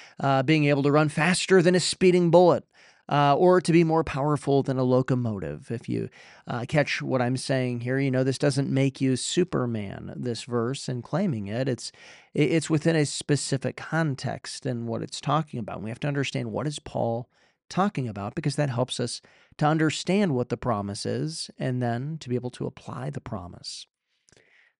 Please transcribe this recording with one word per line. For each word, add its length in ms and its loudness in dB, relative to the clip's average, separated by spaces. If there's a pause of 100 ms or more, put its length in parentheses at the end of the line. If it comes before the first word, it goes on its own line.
(200)
uh, 240 2
being 220 4
able 180 4
to 80 4
run 160 6
faster 520 4
than 140 6
a 60 4
speeding 500 4
bullet, 340 6 (440)
uh, 260 4
or 260 6
to 120 2
be 100 8
more 220 4
powerful 580 0
than 160 -2
a 60 2
locomotive. 840 0
If 200 -8
you, 220 -4 (360)
uh, 220 -6
catch 340 0
what 180 -2
I'm 160 0
saying 440 -2
here, 180 -2
you 140 0
know, 100 2
this 160 0
doesn't 320 0
make 300 0
you 160 2
Superman, 1000 -2
this 300 -6
verse, 440 -4
and 140 -6
claiming 460 -2
it. 200 -2
It's, 220 -4 (460)
i-, 20 2
it's 320 2
within 240 2
a 100 2
specific 720 -4
context 880 -4
and 220 -4
what 160 -4
it's 180 -10
talking 380 -2
about. 240 -8
We 80 -8
have 100 -10
to 60 -4
understand, 460 -4
what 160 -4
is 100 -6
Paul 500 -4 (420)
talking 380 -2
about, 260 -8
because 220 -2
that 140 0
helps 280 -2
us 220 -6 (380)
to 80 2
understand 680 2
what 140 -2
the 80 -4
promise 480 -4
is 540 -6
and 240 -2
then 340 -4
to 140 -12
be 40 0
able 140 -4
to 160 -8
apply 460 -10
the 100 -10
promise. 640 -12 (920)